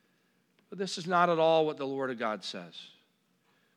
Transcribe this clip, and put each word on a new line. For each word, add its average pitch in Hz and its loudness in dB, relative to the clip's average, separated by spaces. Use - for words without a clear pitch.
But 185 -14
this 190 -6
is 165 -10
not 175 4
at 165 2
all 160 4
what 151 -2
the 139 -6
Word 135 -4
of 120 -6
God 107 -4
says. 87 -12